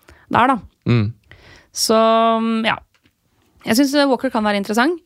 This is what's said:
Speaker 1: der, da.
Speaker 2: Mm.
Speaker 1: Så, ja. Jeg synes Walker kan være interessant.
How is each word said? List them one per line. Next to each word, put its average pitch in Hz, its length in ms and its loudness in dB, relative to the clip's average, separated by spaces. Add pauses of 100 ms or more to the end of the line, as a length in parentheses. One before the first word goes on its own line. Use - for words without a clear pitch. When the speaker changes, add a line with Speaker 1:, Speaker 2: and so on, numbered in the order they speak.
(300)
Speaker 1:
der, 233 180 2
da. 262 100 0 (280)
Speaker 2:
Mm. 113 260 0 (600)
Speaker 1:
Så, - 220 -2 (680)
ja. 220 120 -2 (880)
Jeg 220 120 0
synes 277 320 2
Walker 254 220 -2
kan 220 120 -2
være 208 140 0
interessant. 233 500 -2